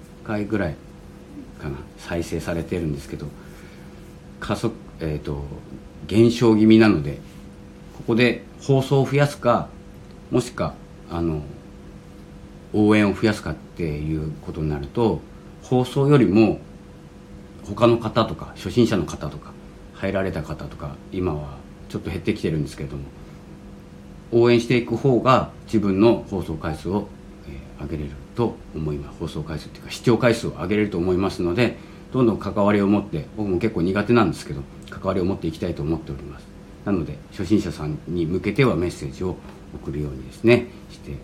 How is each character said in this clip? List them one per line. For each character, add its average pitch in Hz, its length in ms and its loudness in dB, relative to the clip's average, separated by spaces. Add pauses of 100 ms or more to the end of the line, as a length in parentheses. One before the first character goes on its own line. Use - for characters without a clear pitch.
(240)
回 104 220 -4
ぐ 107 120 -2
ら 90 120 0
い 71 60 -6 (840)
か 71 80 -8
な、 69 80 -8 (200)
再 87 260 -6
生 82 160 -6
さ 85 140 -6
れ 82 100 -4
て 90 140 -4
る 85 60 -4
ん 78 100 -2
で 69 80 -8
す - 80 -16
け 80 80 -8
ど、 76 100 -10 (1120)
加 - 160 -4
速、 113 200 -2 (240)
え 78 160 -2
ー - 40 -4
と、 71 240 -6 (640)
減 117 240 6
少 113 240 6
気 107 100 6
味 110 140 10
な 110 100 8
の 92 140 2
で、 - 160 -6 (800)
こ - 100 -14
こ 117 80 2
で 120 280 2 (180)
放 135 200 4
送 139 200 2
を 127 40 2
増 131 120 0
や 143 100 4
す - 120 -10
か、 120 280 2 (640)
も 123 100 4
し - 100 -8
く - 120 -4
は、 80 120 -4 (340)
あ 85 120 -4
の、 80 200 0 (1300)
応 107 220 6
援 104 140 6
を 92 60 0
増 - 80 -2
や 107 100 4
す - 80 -6
か 80 100 -4
っ 76 40 -6
て - 280 -10
い 78 340 -2
う 78 140 -4 (100)
こ - 100 -10
と 85 100 -8
に 78 80 0
な 73 80 -2
る 69 100 -8
と、 98 340 2 (420)
放 127 220 2
送 139 220 0
よ 147 100 8
り 120 100 6
も 98 320 6 (1080)
他 101 220 4
の 117 100 6
方 113 280 0
と - 100 -6
か、 - 200 -12
初 - 140 -8
心 113 160 6
者 110 120 2
の 82 80 0
方 - 240 -8
と - 80 -10
か、 - 140 -16 (440)
入 98 160 -4
ら 95 100 0
れ 95 100 -2
た 80 120 -4
方 76 220 -10
と 71 120 -14
か、 71 180 -10 (160)
今 90 220 -2
は 73 240 -8 (320)
ち - 60 -8
ょ 104 40 -6
っ - 40 -8
と 87 80 -6
減 90 80 -6
っ - 20 -8
て - 140 -2
き - 80 -10
て 92 80 0
る 80 60 -2
ん 76 60 -2
で 67 60 -6
す - 80 -14
け 76 60 -10
れ 71 60 -10
ど 71 80 -10
も、 69 60 -10 (1300)
応 117 200 6
援 120 80 6
し 120 80 -2
て 127 100 2
い 113 80 0
く 113 120 -2
方 120 240 2
が 123 300 4 (160)
自 113 120 2
分 98 220 2
の 113 280 6
放 95 140 -4
送 80 120 -6
回 80 200 -6
数 76 140 -8
を、 98 180 -2 (400)
え 67 340 -16
ー、 - 20 -8
上 76 140 -6
げ 76 60 -6
れ 71 60 -10
る - 20 -12 (240)
と 117 220 0 (180)
思 78 180 -4
い 73 40 -4
ま 71 160 -10
す。 - 60 -18
放 85 100 -6
送 80 120 -8
回 78 160 -8
数 - 100 -12
っ - 20 -16
て - 100 -16
い - 20 -18
う - 40 -16
か、 - 60 -14
視 - 120 -10
聴 117 140 6
回 117 180 4
数 - 120 -4
を - 40 -4
上 80 160 -8
げ 104 80 0
れ 107 80 2
る 101 60 0
と 95 80 -4
思 90 160 0
い 90 40 2
ま 95 140 0
す - 100 -6
の 87 140 0
で、 117 220 2 (340)
ど 131 120 2
ん - 20 6
ど 107 80 4
ん 92 40 -2
関 98 180 -6
わ 101 180 4
り 104 80 4
を 98 60 4
持 104 120 4
っ - 60 -4
て、 78 200 -6 (120)
僕 104 120 -4
も 92 80 2
結 107 180 0
構 92 80 0
苦 98 200 2
手 107 80 0
な 120 140 6
ん 82 60 2
で 71 60 -8
す - 80 -14
け - 80 -8
ど、 69 80 -6 (280)
関 - 140 -12
わ 95 100 0
り 95 80 0
を 87 40 0
持 95 100 0
っ - 20 -4
て 85 100 -6
い 80 60 -2
き - 60 -14
た 92 100 -2
い 82 40 -4
と 78 80 -8
思 78 140 0
っ 80 40 -4
て - 120 -12
お 71 60 -8
り 67 60 -14
ま 69 160 -14
す。 - 60 -18 (400)
な 101 60 -2
の 85 140 0
で、 - 120 -10 (140)
初 98 140 -6
心 98 160 4
者 85 100 -4
さ 76 140 -8
ん 76 120 -4 (100)
に 85 180 -2
向 90 160 -2
け 101 100 0
て 135 140 4
は 104 100 4
メ 82 120 0
ッ 85 40 -2
セ - 140 -10
ー 69 80 -8
ジ - 100 -8
を 87 140 -4 (360)
送 - 180 -10
る 71 100 -6
よ 73 80 -6
う - 20 -8
に 67 120 -12
で - 100 -16
す - 100 -8
ね、 - 240 6 (240)
し - 60 -18
て - 140 -16 (120)